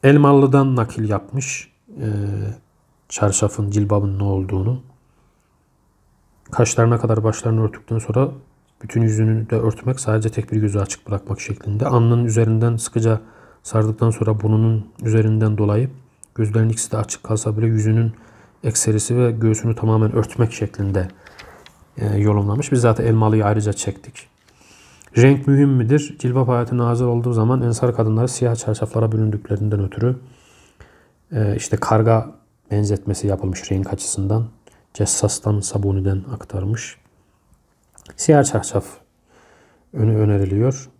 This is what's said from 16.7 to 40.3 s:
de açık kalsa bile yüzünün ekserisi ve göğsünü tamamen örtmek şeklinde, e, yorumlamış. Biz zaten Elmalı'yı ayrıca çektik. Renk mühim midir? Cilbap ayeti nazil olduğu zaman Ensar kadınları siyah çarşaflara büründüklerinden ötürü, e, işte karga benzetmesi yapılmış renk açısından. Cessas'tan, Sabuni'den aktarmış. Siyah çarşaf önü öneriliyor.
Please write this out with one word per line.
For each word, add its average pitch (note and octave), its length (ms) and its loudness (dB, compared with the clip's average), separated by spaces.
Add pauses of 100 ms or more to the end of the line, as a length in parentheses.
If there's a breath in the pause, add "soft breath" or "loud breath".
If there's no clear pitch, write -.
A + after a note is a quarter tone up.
de A2+ 40 -4
açık - 280 -6
kalsa G#2+ 320 -2
bile A2+ 100 0
yüzünün A2 460 2 (520 loud breath)
ekserisi A2 540 0
ve B2 140 2
göğsünü A2 420 0
tamamen A2 380 2
örtmek A2+ 400 -2
şeklinde, G2 560 -4 (880 loud breath)
e, G#2 220 -2
yorumlamış. G#2 540 0
Biz B2+ 80 2
zaten A2+ 240 2
Elmalı'yı A2 400 2
ayrıca G#2 280 0
çektik. - 560 -10 (880 loud breath)
Renk C3+ 300 6
mühim C#3 240 4
midir? C3 480 2
Cilbap B2+ 300 0
ayeti A#2+ 300 0
nazil A#2+ 260 0
olduğu A#2+ 280 0
zaman A#2+ 300 2
Ensar A#2+ 340 0
kadınları A2+ 320 0
siyah A#2+ 280 -2
çarşaflara A2 560 -2
büründüklerinden G#2+ 680 -2
ötürü, A#2 360 -2 (1160 soft breath)
e, G#2+ 240 -2
işte - 200 -4
karga A2 580 2 (360)
benzetmesi G#2 560 -2
yapılmış F#2+ 460 -4
renk F#2+ 200 -2
açısından. G#2 560 -4 (460 soft breath)
Cessas'tan, - 640 -2
Sabuni'den G2 720 -2
aktarmış. G#2 640 -8 (1200)
Siyah D3 280 4
çarşaf - 420 -4 (1040 soft breath)
önü A2 240 0
öneriliyor. G#2 720 0 (100)